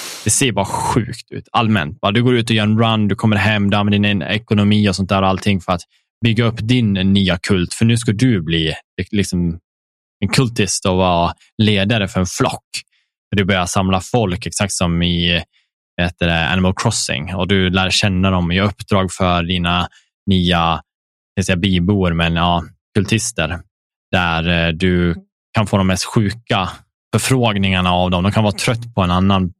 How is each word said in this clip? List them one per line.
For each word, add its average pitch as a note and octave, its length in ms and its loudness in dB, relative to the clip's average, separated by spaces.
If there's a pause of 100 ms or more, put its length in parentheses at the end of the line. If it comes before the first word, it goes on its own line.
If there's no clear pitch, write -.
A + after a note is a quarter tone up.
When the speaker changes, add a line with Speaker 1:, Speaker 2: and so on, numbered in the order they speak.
Speaker 1:
<laughs> - 160 -14
Speaker 2:
det - 60 -2
ser C3 220 2
bara G2 140 -2
sjukt - 680 -4
ut. - 200 -12
Allmänt. G#2+ 500 0
Bara, G2 100 0
du A#2+ 120 2
går B2 120 4
ut A#2 140 0
och A2+ 60 2
gör G#2+ 80 2
en G#2+ 160 2
run, A2 280 2
du G2 80 -2
kommer G#2+ 220 0
hem, G#2 320 0
du G#2 80 2
använder G#2 320 2
din G2+ 120 -2
ekonomi G#2 680 2
och F#2 60 0
sånt F#2+ 140 -4
där F#2+ 120 2
och F#2+ 60 2
allting F#2+ 340 0
för - 120 -4
att F2 80 -2 (440)
bygga A#2 200 2
upp A#2 120 -2
din A2 360 2
nya F#2+ 440 2
kult. F2+ 360 -2
För - 120 0
nu A#2 120 4
ska A#2 140 -2
du G#2+ 300 2
bli D#2+ 320 -2 (380)
liksom F2 480 -2 (640)
en F#2+ 60 -2
kultist A#2 560 0
och F#2 120 2
vara F2 360 2 (240)
ledare G#2 500 2
för - 120 -4
en F#2 60 0
flock. - 380 -4 (680)
För - 80 -4
du G2+ 80 2
börjar F#2 200 0
samla F#2+ 360 0
folk G2+ 440 -2
exakt - 280 -4
som E2+ 300 0
i, F2 400 0 (540)
vad F2 80 0
heter F2 220 -2
det, E2 220 0
Animal F#2 260 0
Crossing. F2 600 -4
Och F2 120 -4
du F#2+ 220 2
lär F#2+ 200 0
känna F#2+ 420 0
dem, F2 200 0
gör F#2+ 140 2
uppdrag F#2+ 460 -2
för F2+ 320 0
dina F2 440 -2 (420)
nya, F2 520 2 (540)
jag F#2 100 -2
säga F#2+ 100 0
bybor, F#2 580 2
men E2 220 0
ja, E2+ 280 0 (320)
kultister. F2 640 -2 (520)
Där, E2+ 560 0
eh, E2+ 60 0
du F2 420 0 (380)
kan G#2+ 140 0
få G#2+ 100 2
de F#2+ 100 2
mest F#2 180 0
sjuka G#2 640 -2 (440)
förfrågningarna G2 800 0
av F2+ 200 2
dem. F2+ 120 0
De G2+ 80 2
kan A2 120 2
vara G#2 140 2
trött A#2 380 -4
på G2 60 0
en F2+ 100 0
annan F#2 480 2